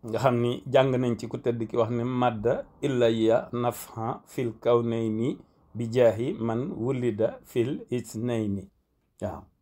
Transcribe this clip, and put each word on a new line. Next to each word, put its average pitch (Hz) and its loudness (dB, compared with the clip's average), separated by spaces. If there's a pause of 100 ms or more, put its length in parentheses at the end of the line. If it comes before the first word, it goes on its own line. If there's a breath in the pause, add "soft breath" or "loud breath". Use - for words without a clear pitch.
Nga 113 -2
xam 123 4
ni 120 -2
jàng 131 4
nañ 123 0
ci 117 -8
ku - -8
tedd 117 -2
ki 120 -4
wax 113 2
ni 120 -2
madda 123 0 (160)
ilayya 113 2
nafha 120 -4
fil 120 -6
kawnayni 117 0 (360)
bi 113 -4
jaahi 117 4
man 117 -2
wulida 120 -2
fil 127 -2
isnayni. 113 -4 (540)
Waaw. - -8 (180)